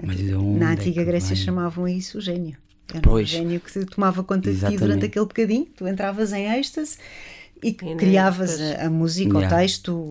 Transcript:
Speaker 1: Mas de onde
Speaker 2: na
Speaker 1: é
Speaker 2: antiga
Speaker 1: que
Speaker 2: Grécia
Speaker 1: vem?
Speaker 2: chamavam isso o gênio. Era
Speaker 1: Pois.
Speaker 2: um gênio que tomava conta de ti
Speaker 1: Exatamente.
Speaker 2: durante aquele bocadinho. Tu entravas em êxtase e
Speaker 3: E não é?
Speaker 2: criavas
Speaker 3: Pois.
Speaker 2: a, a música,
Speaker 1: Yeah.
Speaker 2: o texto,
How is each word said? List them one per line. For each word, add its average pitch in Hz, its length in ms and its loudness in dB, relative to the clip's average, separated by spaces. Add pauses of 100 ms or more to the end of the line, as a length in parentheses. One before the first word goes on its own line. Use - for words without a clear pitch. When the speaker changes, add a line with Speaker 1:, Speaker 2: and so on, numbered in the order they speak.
Speaker 1:
Mas 92 120 -2
de 95 180 -2
onde 101 240 2
Speaker 2:
na 165 120 4
Speaker 1:
é 165 40 2
Speaker 2:
antiga 175 280 0
Speaker 1:
que - 20 0
Speaker 2:
Grécia 180 320 0
Speaker 1:
vem? - 80 -2
Speaker 2:
chamavam 180 420 -2
isso 185 320 -4
o - 20 -6
gênio. 175 360 -6 (360)
Era 165 100 -8
Speaker 1:
Pois. 113 260 6
Speaker 2:
um - 100 -4
gênio 170 220 -2
que 196 240 -8
tomava 190 400 0
conta 190 260 0
de 190 60 0
ti - 20 -2
Speaker 1:
Exatamente. 202 220 0
Speaker 2:
durante 202 260 4
aquele 214 200 -2
bocadinho. 226 400 0
Tu - 200 -10
entravas 196 460 -2
em 202 140 -4 (120)
êxtase 294 400 -6 (640)
e - 60 -2
Speaker 3:
E - 120 -2
não 165 120 -6
é? - 20 -6
Speaker 2:
criavas 185 640 4
Speaker 3:
Pois. 151 160 -2
Speaker 2:
a, 156 140 -4
a 160 40 0
música, 170 480 2
Speaker 1:
Yeah. 170 180 4
Speaker 2:
o 175 40 4
texto, 185 320 0 (180)